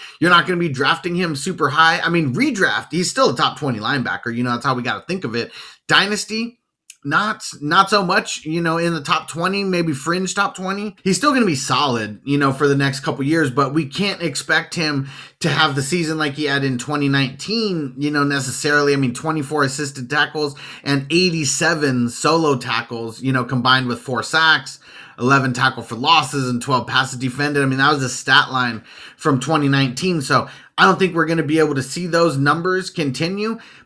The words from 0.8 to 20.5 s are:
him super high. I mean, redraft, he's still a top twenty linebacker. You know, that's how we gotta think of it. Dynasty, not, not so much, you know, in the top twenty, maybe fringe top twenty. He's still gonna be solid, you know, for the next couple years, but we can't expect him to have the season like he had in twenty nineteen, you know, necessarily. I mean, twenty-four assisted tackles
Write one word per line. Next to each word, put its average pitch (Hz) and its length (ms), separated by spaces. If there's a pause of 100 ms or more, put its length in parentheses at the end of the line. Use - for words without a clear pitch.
him 170 200
super 147 340
high. 165 300
I 165 100
mean, 160 260
redraft, 185 560
he's 170 180
still 254 220
a 127 40
top 143 220
twenty 127 220
linebacker. 117 560
You 120 80
know, 123 80
that's 120 140
how 131 100
we 123 80
gotta 104 240
think 180 160
of 117 100
it. 117 180 (360)
Dynasty, 208 720 (440)
not, 190 400 (160)
not 170 300
so 202 160
much, 196 400
you 160 160
know, 165 160
in 170 160
the 156 80
top 156 260
twenty, 185 360
maybe 175 280
fringe 170 440
top 202 200
twenty. 196 480
He's 190 140
still 294 160
gonna 240 140
be 160 80
solid, 123 680
you 143 140
know, 139 160
for 143 140
the 139 80
next 139 240
couple 139 240
years, 151 260
but 135 240
we 151 140
can't 185 340
expect 160 540
him 143 340 (300)
to 165 100
have 143 240
the 139 80
season 160 380
like 147 160
he 151 80
had 139 200
in 131 140
twenty 143 320
nineteen, 156 880
you 147 140
know, 147 120
necessarily. 143 720
I 139 40
mean, 131 180
twenty-four 151 480
assisted 139 480
tackles 147 440 (280)